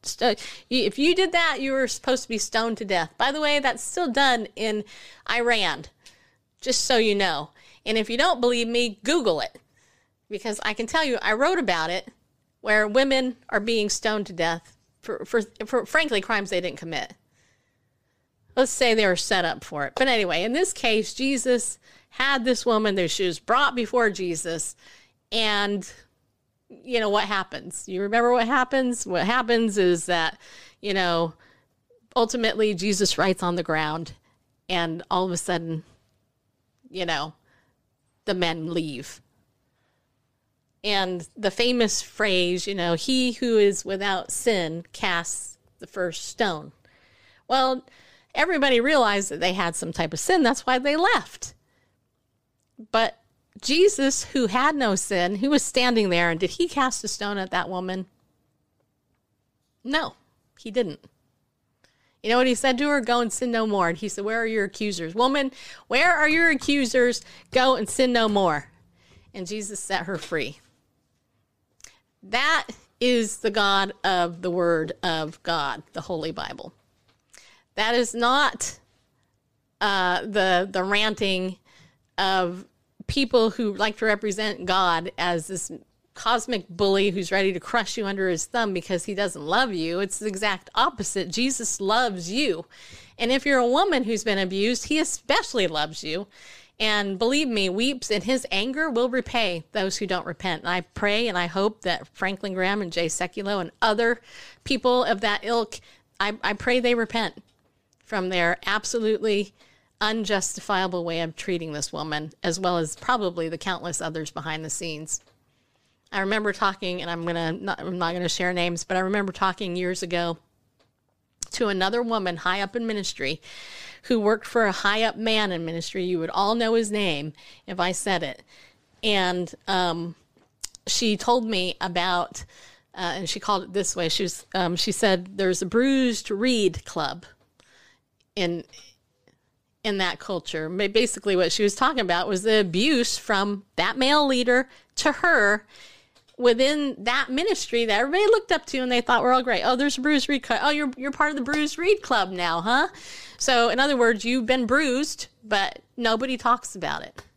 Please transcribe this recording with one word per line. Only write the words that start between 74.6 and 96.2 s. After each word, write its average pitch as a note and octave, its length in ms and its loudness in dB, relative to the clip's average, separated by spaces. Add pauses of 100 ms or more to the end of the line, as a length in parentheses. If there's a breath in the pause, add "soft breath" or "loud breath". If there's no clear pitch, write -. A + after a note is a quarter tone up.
of D#3+ 400 -4
God, D3+ 400 -2 (100)
the D#3+ 100 -10
Holy D#3+ 280 -6
Bible. - 420 -10 (1000 loud breath)
That A3 220 0
is A#3+ 180 0
not, B3+ 640 0 (1000)
uh, F#3 400 2
the, F#3+ 500 2
the F#3+ 140 -2
ranting G3 720 0 (600 soft breath)
of F#3 480 0 (440)
people A#3 420 4
who G#3 240 -2
like G#3 220 -2
to - 80 -4
represent G#3 600 -2
God F3+ 520 2
as E3+ 300 -2
this F3+ 240 -8 (420)
cosmic A3+ 540 -2
bully G3 420 2
who's F3+ 220 -4
ready G3 200 2
to F3+ 60 -4
crush - 380 -2
you G#3+ 100 -4
under G3 220 -2
his E3+ 160 -2
thumb A3 280 -2
because F3+ 340 -4
he G#3 80 -6
doesn't F#3 280 -4
love G#3 300 0
you. E3 260 -2
It's G3 220 -4
the G#3+ 60 -8
exact G3+ 480 -4
opposite. G3+ 560 -2
Jesus A#3+ 500 -2
loves G3 500 0
you. G#3 360 -2 (520 loud breath)
And A#3 140 0
if C4+ 120 0
you're C#4 140 4
a B3 80 4
woman C#4+ 380 2
who's A3 180 -2
been G#3 160 0
abused, G3 480 0
he D#4 140 0
especially C4+ 640 0
loves D#3 380 -4
you. E3 240 -6 (520 loud breath)